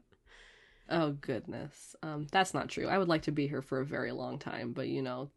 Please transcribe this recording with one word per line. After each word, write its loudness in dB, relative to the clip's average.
Oh, 4
goodness. -6
Um, -4
that's 4
not 0
true. -2
I 4
would 4
like 4
to 0
be 2
here -2
for -2
a 0
very -2
long -4
time, -4
but, -2
you 0
know, -4